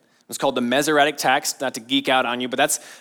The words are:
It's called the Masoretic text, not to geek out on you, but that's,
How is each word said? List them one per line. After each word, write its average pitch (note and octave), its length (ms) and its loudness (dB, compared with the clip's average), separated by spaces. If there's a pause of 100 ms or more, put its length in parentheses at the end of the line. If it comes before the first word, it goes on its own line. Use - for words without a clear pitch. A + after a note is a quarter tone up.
(280)
It's A#2 100 -10
called C#3 160 0
the B2 80 -2
Masoretic D3 560 2
text, C#3+ 420 0
not B2+ 140 -4
to A#2+ 60 -10
geek C3+ 280 -2
out C3 160 2
on A#2+ 160 -4
you, B2+ 80 -4
but B2 80 -8
that's, D3 240 0 (200)